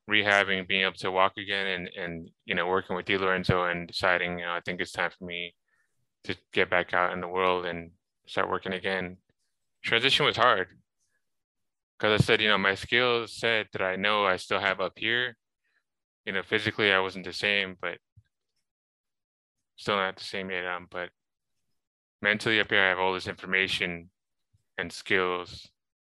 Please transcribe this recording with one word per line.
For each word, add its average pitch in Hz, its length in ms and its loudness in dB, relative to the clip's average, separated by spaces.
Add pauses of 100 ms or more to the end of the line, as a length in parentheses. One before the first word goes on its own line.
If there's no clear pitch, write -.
(100)
rehabbing, 98 560 4
being 95 160 0
able 95 100 0
to 95 200 -4
walk 95 240 4
again 98 320 -4
and, 90 280 -6
and, 85 340 -8 (140)
you 98 120 -4
know, 87 100 0
working 92 300 -2
with 87 120 -6
you, 101 80 2
Lorenzo, 92 460 0
and 87 240 -4
deciding, 87 540 -2
you 87 40 -8
know, 87 60 -4
I 87 100 -4
think 90 200 -6
it's 90 100 -6
time 87 260 -4
for 95 80 -16
me 87 300 -10 (720)
to 92 120 -6 (160)
get 92 160 2
back 90 240 0
out 90 200 2
in 90 80 -6
the 90 80 -6
world 90 360 0
and 85 280 -8 (340)
start 95 240 -2
working 95 220 -4
again. 92 460 -4 (640)
Transition 127 420 2
was 110 100 2
hard. 110 300 4 (1300)
'Cause 107 200 4
I - 20 6
said, 110 180 4
you 107 80 4
know, 101 100 6
my 98 160 2
skill 120 540 0
set 113 440 -2
that 98 100 -6
I 95 120 0
know 104 320 2
I 92 100 4
still 98 220 -2
have 95 220 0
up 90 180 -4
here, 117 380 -2 (880)
you 104 60 -6
know, 92 100 -2
physically 107 480 0
I 95 80 6
wasn't 95 260 -2
the 87 80 -10
same, 101 480 -2
but 87 180 -6 (1800)
still 107 200 -2
not 95 200 0
the - 80 -16
same 95 260 -8
yet. 90 160 -4
Um, 90 240 -8
but 90 200 -8 (1080)
mentally 107 380 2
up 101 120 2
here, 104 120 6
I 95 60 6
have 90 100 2
all 92 160 2
this 92 140 -6
information 92 800 -2 (640)
and 87 160 -6
skills 90 800 -2 (300)